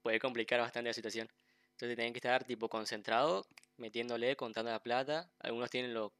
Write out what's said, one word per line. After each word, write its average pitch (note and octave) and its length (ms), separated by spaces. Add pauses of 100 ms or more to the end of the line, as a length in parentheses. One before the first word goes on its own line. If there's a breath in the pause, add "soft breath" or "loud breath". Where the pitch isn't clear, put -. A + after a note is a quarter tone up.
puede A2+ 180
complicar A#2+ 400
bastante A#2+ 300
la A#2 40
situación. A2+ 340 (460 soft breath)
Entonces A#2+ 220
tenés A#2 180
que A#2+ 40
estar, B2 260
tipo, A2+ 260
concentrado, A2+ 760 (320)
metiéndole, A#2+ 580
contando A2+ 360
la A2 100
plata. C3+ 580
Algunos A#2 300
tienen B2 240
lo A2 260